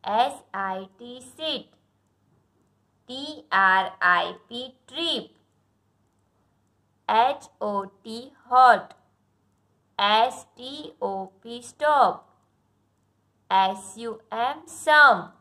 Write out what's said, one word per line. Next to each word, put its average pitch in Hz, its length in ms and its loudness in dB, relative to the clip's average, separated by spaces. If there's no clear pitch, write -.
एस 240 380 -2
आई 190 300 -8
टी, 247 220 -20
सिट। 285 500 -10
टी 294 440 -16
आर 190 380 2
आई 175 280 0
पी, 247 360 -16
ट्रिप। 277 460 -8
एच 247 400 0
ओ 202 220 -4
टी, 220 360 -16
हॉट। 247 420 6
एस 220 480 2
टी 277 460 -18
ओ 196 220 -6
पी, 240 200 -16
स्टॉप। 277 600 0
एस 190 480 0
यू 226 140 -10
एम, 269 340 -6
सम। 277 600 4